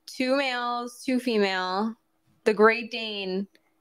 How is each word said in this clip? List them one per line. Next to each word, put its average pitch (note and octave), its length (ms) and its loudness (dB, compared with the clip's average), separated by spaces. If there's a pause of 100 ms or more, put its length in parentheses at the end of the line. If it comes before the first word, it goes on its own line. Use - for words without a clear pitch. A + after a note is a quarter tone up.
Two C4 280 -2
males, A#3+ 720 -4
two B3+ 140 0
female. G3+ 760 0 (480)
The A3 100 2
Great A3 380 4
Dane G3+ 560 -4 (340)